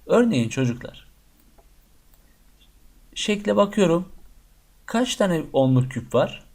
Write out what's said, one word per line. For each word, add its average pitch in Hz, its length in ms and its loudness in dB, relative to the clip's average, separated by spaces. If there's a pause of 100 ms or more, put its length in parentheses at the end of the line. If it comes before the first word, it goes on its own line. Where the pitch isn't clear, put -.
Örneğin 196 420 2
çocuklar, - 600 -6 (2000)
şekle 208 420 -2
bakıyorum. 185 560 2 (760)
Kaç 247 300 -2
tane 175 260 0 (100)
onluk 131 380 2
küp - 240 -8
var? - 300 -2 (100)